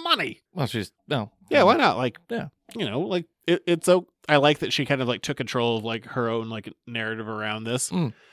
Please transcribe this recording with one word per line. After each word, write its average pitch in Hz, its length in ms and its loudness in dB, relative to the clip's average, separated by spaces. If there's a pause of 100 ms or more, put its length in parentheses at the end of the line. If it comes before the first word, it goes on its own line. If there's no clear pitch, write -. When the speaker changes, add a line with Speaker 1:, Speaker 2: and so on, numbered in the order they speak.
Speaker 1:
money." 311 360 -8 (160)
Speaker 2:
Well, 147 100 -2
she's, 104 260 -6 (160)
no. 113 240 -4 (200)
Speaker 1:
Yeah, 294 80 6
Speaker 2:
No. 196 80 8
Speaker 1:
why 233 100 6
not? 196 200 4
Like, 123 200 -2 (120)
Speaker 2:
Yeah. 226 180 -6 (280)
Speaker 1:
you - 140 -4
know, 120 120 -2
like, 185 240 -2 (200)
it, 170 220 2
it's 170 200 2
o-, 180 200 4 (200)
I 151 100 6
like 147 220 6
that - 140 -4
she 139 140 0
kind 139 160 2
of, 120 40 0
like, 117 140 -2
took - 160 -6
control 117 400 0
of, 107 60 -6
like, 113 220 -6
her 120 220 -2
own, 113 220 -2
like, 110 240 -10 (140)
narrative 110 420 -6
around 107 360 -4
this. 123 260 -2
Speaker 2:
Mm. 165 220 0 (200)